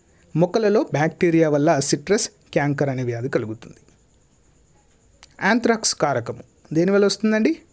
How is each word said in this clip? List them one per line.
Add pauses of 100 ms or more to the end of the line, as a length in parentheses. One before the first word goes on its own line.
(360)
మొక్కలలో
బ్యాక్టీరియా
వల్ల
సిట్రస్ (240)
క్యాంకర్
అనే
వ్యాధి
కలుగుతుంది. (1700)
యాంథ్రాక్స్
కారకము (340)
దేని
వల్ల
వస్తుందండి? (160)